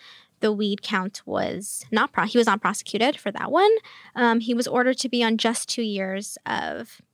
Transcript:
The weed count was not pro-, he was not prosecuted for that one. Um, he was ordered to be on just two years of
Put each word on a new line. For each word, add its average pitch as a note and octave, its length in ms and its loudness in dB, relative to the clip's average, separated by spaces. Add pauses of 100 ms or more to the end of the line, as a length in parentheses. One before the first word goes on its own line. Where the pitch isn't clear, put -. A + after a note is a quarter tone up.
(400)
The G#3+ 120 2
weed G#3 300 -2
count G3 420 -4
was - 680 -6
not A3 200 2
pro-, G3 120 2
he A#3 140 0
was A3+ 100 6
not G#3 120 2
prosecuted A3+ 560 -2
for - 140 -8
that A3+ 220 -6
one. F#4+ 180 6 (460)
Um, A#3 240 4
he A#3 140 -2
was A#3 120 0
ordered B3 320 2
to C4 100 -4
be A#3+ 140 0
on A3+ 160 2
just A3+ 300 0
two - 140 -4
years G3 640 -6
of - 560 -6 (140)